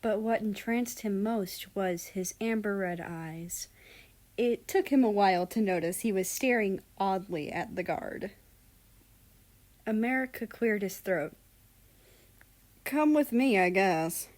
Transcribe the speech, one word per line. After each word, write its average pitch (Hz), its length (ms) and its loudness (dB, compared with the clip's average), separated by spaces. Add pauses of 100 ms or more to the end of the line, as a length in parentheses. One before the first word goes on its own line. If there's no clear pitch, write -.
But 214 180 0
what 226 220 0
entranced 226 600 -4
him 202 220 -2
most 208 520 -4
was 185 320 -2
his 185 340 -6
amber 220 340 -2
red 180 240 -2
eyes. 165 680 -10 (680)
It 240 320 0
took - 220 0
him 269 140 6
a 220 80 6
while 190 360 4
to 220 140 -2
notice 180 380 0
he 226 120 0
was 190 160 0
staring 220 540 0 (160)
oddly 190 540 -2
at - 240 -6
the 185 80 -4
guard. - 480 -6 (1500)
America 240 640 -2
cleared 214 340 0
his 190 160 -4
throat. 175 360 -4 (1500)
Come 302 300 2
with 294 180 4
me, 240 280 4
I 180 100 6
guess. 175 580 0 (100)